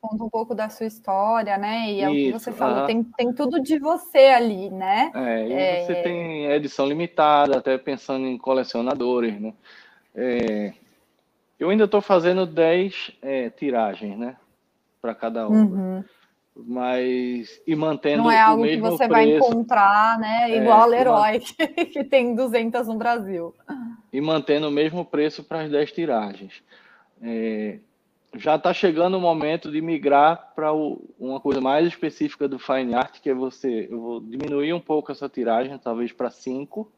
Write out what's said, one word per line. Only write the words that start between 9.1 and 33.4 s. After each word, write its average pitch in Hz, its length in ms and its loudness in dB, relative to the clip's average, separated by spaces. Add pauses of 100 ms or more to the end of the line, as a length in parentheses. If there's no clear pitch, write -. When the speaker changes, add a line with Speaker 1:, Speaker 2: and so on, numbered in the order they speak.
Speaker 2:
né? 110 140 -10 (600)
É, 110 580 -2 (840)
eu 160 100 -2
ainda 214 180 4
tô 208 140 2
fazendo 185 460 2
dez, 170 760 0
é, 131 300 -4
tiragens, 110 680 -4
né? 123 180 -10 (680)
Pra 113 120 -6
cada 113 320 -6
obra. 214 120 4
Speaker 1:
Uhum. 190 460 0 (520)
Speaker 2:
Mas, 123 1080 -4
e 160 100 0
mantendo 156 480 0
Speaker 1:
Não 233 60 4
é 220 120 6
Speaker 2:
o 220 60 8
Speaker 1:
algo 220 160 4
que 226 120 2
Speaker 2:
mesmo 220 140 0
Speaker 1:
você 240 160 0
vai 226 200 6
Speaker 2:
preço. 233 240 6
Speaker 1:
encontrar, 226 680 4
né? 226 320 0
Speaker 2:
É, 226 120 2
Speaker 1:
Igual 226 200 8
a 233 40 8
Speaker 2:
e 240 40 6
man- 240 60 4
Speaker 1:
Leroy, 226 440 4
<laughs> - 0 -
que, - 260 -4 (200)
que 294 180 -4
tem 247 300 2
duzentas 233 540 -2
no 226 80 -4
Brasil. 196 580 -4 (560)
Speaker 2:
E 131 100 -4
mantendo 151 480 0
o - 20 -4
mesmo 156 340 -2
preço 151 400 -2
pras 160 260 -8
dez 147 220 -2
tiragens. 107 680 -6 (600)
É, 110 560 -6 (560)
já 151 240 0
tá 170 160 0
chegando 180 420 0
o 185 40 -2
momento 160 520 -2
de 151 80 -4
migrar 151 720 2
pra 156 180 -2
o, 156 300 -4 (160)
uma 131 220 -8
coisa 135 220 -2
mais 143 240 2
específica 151 600 -4
do 135 120 -6
fine 131 360 -2
art, 123 260 -4
que 147 100 -4
é 131 40 2
você, 127 560 -4